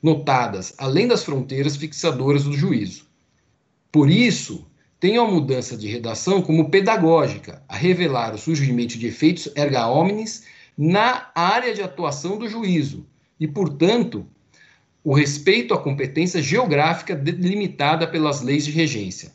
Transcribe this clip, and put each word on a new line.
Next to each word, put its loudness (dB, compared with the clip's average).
notadas 0
além 2
das 2
fronteiras -4
fixadoras 0
do -2
juízo. -2
Por 6
isso, 2
tenho 4
a 2
mudança 0
de -10
redação -2
como 2
pedagógica, 2
a -10
revelar 0
o -10
surgimento 0
de -6
efeitos 0
erga 0
omnes 0
na 2
área 0
de -6
atuação -6
do -8
juízo -2
e, -4
portanto, 0
o 0
respeito 2
à -2
competência -2
geográfica 0
delimitada -2
pelas -2
leis -2
de -6
regência. -4